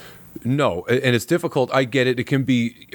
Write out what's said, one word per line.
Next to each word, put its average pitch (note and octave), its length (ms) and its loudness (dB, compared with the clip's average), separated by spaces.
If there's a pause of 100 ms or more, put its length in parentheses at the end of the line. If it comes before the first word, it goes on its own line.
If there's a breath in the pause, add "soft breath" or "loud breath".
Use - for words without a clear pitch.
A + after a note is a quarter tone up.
(440 loud breath)
No, A#2+ 440 0
a-, B2+ 160 2
and B2 100 4
it's A2+ 100 0
difficult. D3+ 480 -2
I C3+ 120 2
get B2 220 0
it. B2 120 0
It A#2+ 60 -2
can C3+ 180 0
be A#2+ 520 -2